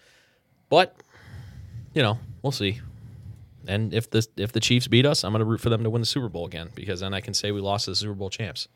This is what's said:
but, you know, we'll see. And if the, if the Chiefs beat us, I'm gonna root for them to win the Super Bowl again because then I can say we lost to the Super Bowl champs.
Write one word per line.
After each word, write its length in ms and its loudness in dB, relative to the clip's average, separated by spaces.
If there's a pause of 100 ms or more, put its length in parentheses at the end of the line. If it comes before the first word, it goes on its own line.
(680)
but, 260 6 (960)
you 80 2
know, 160 4 (240)
we'll 100 -2
see. 280 -2 (880)
And 260 0
if 160 0
the, 160 4 (120)
if 140 -2
the 80 0
Chiefs 280 4
beat 180 6
us, 180 2
I'm 80 -2
gonna 140 2
root 160 2
for 80 0
them 140 4
to 80 2
win 100 0
the 60 0
Super 220 -2
Bowl 180 -6
again 260 -8
because 280 -6
then 120 -2
I 80 -2
can 140 -6
say 160 0
we 100 -2
lost 240 0
to 60 -4
the 40 -6
Super 200 -2
Bowl 160 -6
champs. 440 -6